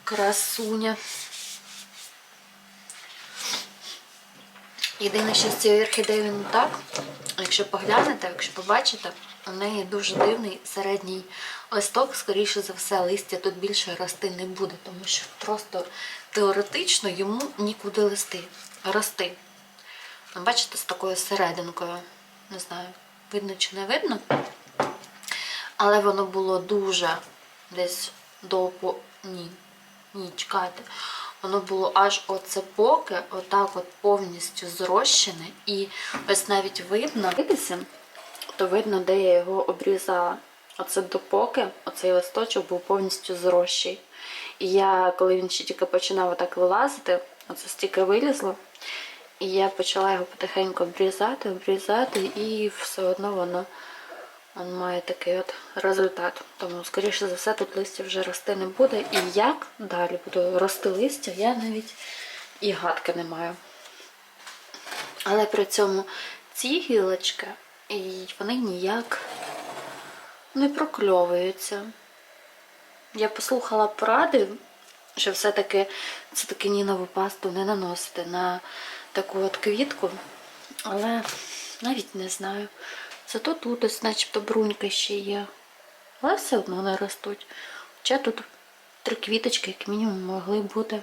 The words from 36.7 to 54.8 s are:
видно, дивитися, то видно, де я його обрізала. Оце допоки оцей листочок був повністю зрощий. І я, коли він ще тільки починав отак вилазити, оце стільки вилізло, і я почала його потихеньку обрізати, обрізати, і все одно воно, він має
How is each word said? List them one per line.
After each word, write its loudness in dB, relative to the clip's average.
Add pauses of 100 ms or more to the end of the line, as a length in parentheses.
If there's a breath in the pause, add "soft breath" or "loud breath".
видно, 0
дивитися, 0 (760)
то 0
видно, 2
де 4
я 8
його 4
обрізала. 2 (400)
Оце -2
допоки 0 (180)
оцей 0
листочок 2
був -2
повністю 0
зрощий. 2 (600 loud breath)
І 0
я, 6
коли 6
він 0
ще -4
тільки 0
починав 2
отак -2
вилазити, 4 (300)
оце -12
стільки 2
вилізло, 4 (840 loud breath)
і -2
я 6
почала 2
його 2
потихеньку -2
обрізати, 0
обрізати, 0
і -2
все -4
одно 2
воно, -2 (920 loud breath)
він -6
має -2